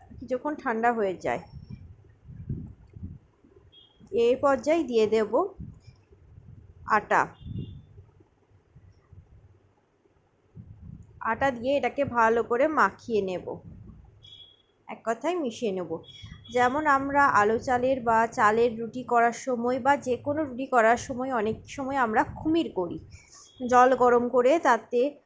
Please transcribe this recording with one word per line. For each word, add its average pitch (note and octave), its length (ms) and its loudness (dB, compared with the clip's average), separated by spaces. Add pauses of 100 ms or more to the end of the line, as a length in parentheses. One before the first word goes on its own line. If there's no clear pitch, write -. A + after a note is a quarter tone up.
(200)
কিছুক্ষণ B3+ 360 -6
ঠান্ডা A#3+ 380 0
হয়ে G3 240 -2
যায়। B2 220 -4 (2750)
এই A#3 240 2
পর্যায়ে C#4+ 480 0
দিয়ে A#3 240 2
দেব G#3+ 240 2 (1500)
আটা। G#3 420 0 (4000)
আটা A3+ 320 -2
দিয়ে B3 260 -2
এটাকে B3 280 -2
ভালো A#3 380 2
করে A#3+ 240 0
মাখিয়ে A3 540 0
নেব, F3+ 340 -6 (1300)
এক - 180 -16
কথায় A#3 300 -2
মিশিয়ে B3 360 -4
নেব। E3 280 -6 (540)
যেমন B3 340 2
আমরা C#4 380 4
আলু G#3+ 340 4
চালের B3+ 420 0
বা A3+ 260 2
চালের A3+ 520 2
রুটি A#3 240 -10
করার A#3 280 2
সময় A#3+ 480 -4
বা C#4 180 2
যে B3 200 -4
কোনো D4 260 -4
রুটি B3+ 220 -8
করার A#3 320 4
সময় B3+ 360 -6
অনেক A3 240 -2 (100)
সময় C4+ 280 -8
আমরা A3+ 280 2
খুমির D#4 520 -2
করি, E3+ 240 -6 (680)
জল B3 260 6
গরম A#3+ 340 4
করে B3+ 300 4
তাতে B3 560 0 (100)